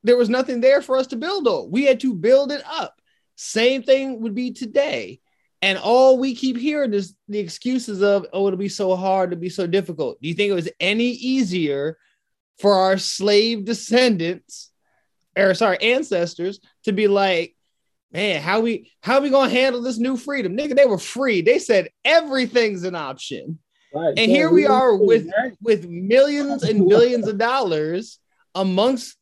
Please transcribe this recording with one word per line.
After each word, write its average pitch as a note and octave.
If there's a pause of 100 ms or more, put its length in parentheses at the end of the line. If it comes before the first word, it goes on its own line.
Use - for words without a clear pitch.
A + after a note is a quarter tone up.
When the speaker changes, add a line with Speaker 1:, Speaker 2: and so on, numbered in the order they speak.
Speaker 1:
there A#3+
was A#3
nothing B3
there C4+
for C4
us C4
to C4
build D#4+
on. D3+
We C4
had C4
to C4
build C4
it D4
up. D4+ (400)
Same B3
thing C4+
would A3
be B3
today. F#3+ (400)
And F#3+
all C4
we B3+
keep C4
hearing C#4
is G3 (120)
the G#3
excuses G#3
of, G3+
"Oh, G3
it'll F#3
be G3
so F#3
hard, F#3
it'll E3+
be F3+
so F3+
difficult." E3+
Do C#3+
you E3+
think G3+
it F#3+
was E3 (100)
any G#3+
easier F3 (640)
for G3+
our F#3+
slave G#3
descendants, G#3+ (680)
or F#3+
sorry, F#3+
ancestors, F#3+ (240)
to A3
be G#3
like, F#3+ (560)
"Man, F3
how F#3+
we, A3+ (120)
how B3+
we C#4+
gonna C4
handle B3
this A#3+
new B3+
freedom?" A#3+
Nigga, C#4
they C#4
were G#3
free. A3+
They B3
said G3 (160)
everything's B3
an F3+
option. C#3 (340)
Speaker 2:
Right, D#3+
Speaker 1:
And -
Speaker 2:
so A3+ (120)
Speaker 1:
here D#4+
we F4
Speaker 2:
we -
Speaker 1:
are B3+
Speaker 2:
free, G3+
Speaker 1:
with, A3+ (100)
Speaker 2:
right? A#3+
Speaker 1:
with G3+
millions C#4
and G#3
Speaker 2:
<laughs> -
Speaker 1:
billions A#3
of G#3
dollars G3+ (360)
amongst G3